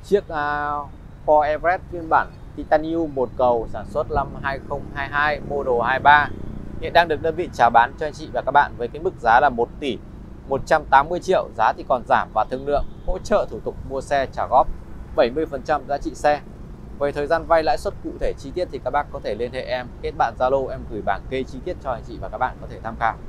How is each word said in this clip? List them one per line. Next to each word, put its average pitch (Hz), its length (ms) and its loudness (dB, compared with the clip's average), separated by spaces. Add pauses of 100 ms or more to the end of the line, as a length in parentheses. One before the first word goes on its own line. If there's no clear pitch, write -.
Chiếc, 196 260 2
à, 147 420 -2 (540)
Ford 151 160 8
Everest 156 400 2 (100)
phiên 165 180 -8
bản 131 180 6 (280)
Titanium 156 600 0
một 127 220 0
cầu 120 360 4
sản 107 160 -8
xuất 156 220 -4
năm 139 160 0 (140)
hai 135 180 -4 (100)
không 143 120 -6 (140)
hai 139 140 -4
hai, 147 300 2 (100)
model 139 240 0 (100)
hai 131 160 2
ba 143 300 8 (520)
hiện 156 120 -6
đang 170 140 8
được 156 140 -2
đơn 160 140 0
vị 165 180 -2
chào 120 160 6
bán 120 300 6
cho 160 60 -4
anh 147 80 -6
chị 147 200 -12
và 120 80 -2
các 120 100 -4
bạn 139 260 6
với 120 100 -4
cái 147 140 -10
mức 175 200 -2
giá 117 200 8
là 143 80 6
một 117 200 0 (100)
tỷ 131 180 -4 (500)
một 135 180 -2
trăm 156 200 2
tám 139 240 6
mươi 175 100 0
triệu. 175 380 2
Giá 113 200 4
thì 139 120 -10
còn 123 180 2
giảm 107 260 4
và 107 160 2
thương 135 180 -6
lượng 143 180 0 (220)
hỗ 180 120 0
trợ 185 320 0
thủ 113 140 -8
tục 113 100 -6 (140)
mua 131 120 -6
xe 135 300 0
trả 104 180 -4
góp 135 180 6 (480)
bảy 135 140 6
mươi 151 160 -2
phần 139 160 -8
trăm 147 260 0
giá 143 100 -2
trị 151 180 -6
xe. 147 260 2 (580)
Về 143 120 0
thời 143 160 -4
gian 160 200 0
vay 165 160 4
lãi 156 140 2
suất 196 160 -4 (100)
cụ 156 60 -6 (100)
thể 113 180 0
chi 135 140 -12
tiết 175 200 -4
thì 139 120 -8
các 127 60 -2
bác 143 220 -2
có 143 120 -8
thể 117 120 -2
liên 117 180 -4
hệ 131 80 -6
em, 123 260 -4 (140)
kết 151 160 -6
bạn 120 220 2
Zalo, 131 280 2
em 127 120 -6 (120)
gửi 107 100 -6
bảng 98 280 -2
kê 131 140 -2
chi 131 220 -10
tiết 180 180 -6
cho 135 80 -4
anh 113 160 -6
chị 117 140 -12
và 95 80 -8
các 107 80 -8
bạn 120 240 -2
có 113 80 -12
thể 110 140 -12
tham 113 160 -6
khảo. 113 160 0 (140)